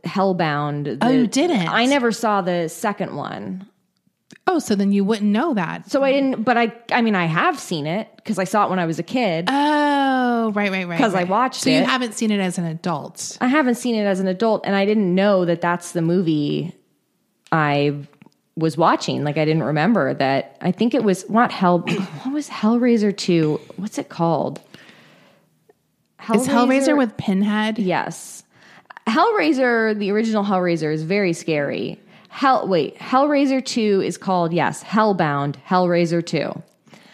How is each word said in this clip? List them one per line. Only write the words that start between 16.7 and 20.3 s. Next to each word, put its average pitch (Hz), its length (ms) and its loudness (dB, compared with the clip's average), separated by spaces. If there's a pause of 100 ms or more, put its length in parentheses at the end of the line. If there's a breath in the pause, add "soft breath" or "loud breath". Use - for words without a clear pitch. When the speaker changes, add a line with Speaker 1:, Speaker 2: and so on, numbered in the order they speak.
Speaker 1:
I 147 420 2 (640)
was 156 200 0
watching. 160 460 2
Like, 147 140 -2
I 156 80 2
didn't 156 180 2
remember 151 520 2
that. 135 460 -2